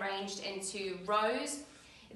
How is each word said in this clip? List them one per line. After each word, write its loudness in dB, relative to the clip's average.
arranged -2
into -2
rows. 2